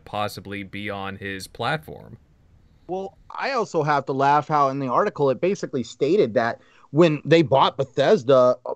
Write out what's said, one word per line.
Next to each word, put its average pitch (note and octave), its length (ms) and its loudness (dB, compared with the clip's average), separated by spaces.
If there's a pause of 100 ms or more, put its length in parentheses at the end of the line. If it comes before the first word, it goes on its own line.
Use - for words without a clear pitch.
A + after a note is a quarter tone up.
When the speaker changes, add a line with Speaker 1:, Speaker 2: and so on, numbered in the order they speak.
Speaker 1:
possibly G2+ 580 -8
be G2 280 -12
on G2 260 -8
his F#2+ 320 -10
platform. A#2+ 720 -10 (680)
Speaker 2:
Well, F#3+ 300 -10 (140)
I A#3+ 220 -6
also G3 300 -2
have C#3+ 240 0
to D3 60 -6
laugh C#3 360 2
how C#3+ 200 2
in C3+ 100 -4
the C3+ 100 -4
article D3 420 0
it A#2+ 100 -2
basically E3+ 440 -4
stated C#3 500 0
that A#2 260 -2 (300)
when D3+ 340 2
they E3 160 4
bought D3 380 2
Bethesda, C3+ 760 2 (100)
uh, B2 100 -8